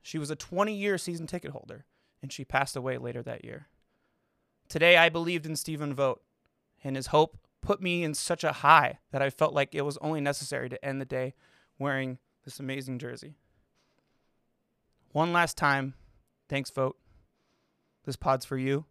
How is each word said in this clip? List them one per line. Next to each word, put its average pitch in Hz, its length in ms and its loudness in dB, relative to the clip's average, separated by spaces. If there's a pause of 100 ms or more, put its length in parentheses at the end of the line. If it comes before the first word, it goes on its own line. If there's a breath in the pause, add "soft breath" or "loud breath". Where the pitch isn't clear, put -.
She - 180 -8
was 147 120 -6
a 156 60 -4
twenty-year 202 600 -2
season 165 300 -8
ticket 151 260 -10
holder, - 320 -16 (380)
and 135 100 -12
she 139 120 -10
passed 139 320 0
away 127 220 -4
later 120 240 -10
that 120 220 -10
year. 127 240 -16 (1000)
Today, 170 280 8
I 170 120 8
believed 165 380 -2
in 156 100 -6
Stephen 147 380 -6
Vogt, 131 280 0 (600)
and 135 140 -4
his 131 120 -6
hope 156 300 4 (240)
put 202 180 0
me 175 220 0
in 151 120 -2
such - 300 -4
a 151 80 0
high 147 460 6 (120)
that 135 120 0
I 139 80 0
felt 156 240 0
like 143 200 0
it 147 80 0
was 143 160 -4
only 156 220 -2
necessary 139 480 -4
to - 160 -10
end 135 160 -4
the 131 60 -8
day 131 280 -4 (440 soft breath)
wearing 135 400 -2 (260)
this - 140 -16
amazing 131 400 -6
jersey. 127 380 -12 (1800)
One 165 200 2
last 170 240 2
time, 139 380 2 (540)
thanks, 139 220 -4
Vogt. 131 280 -2 (1040)
This 131 120 -8
pod's 131 300 0
for 135 100 -6
you. 139 340 -2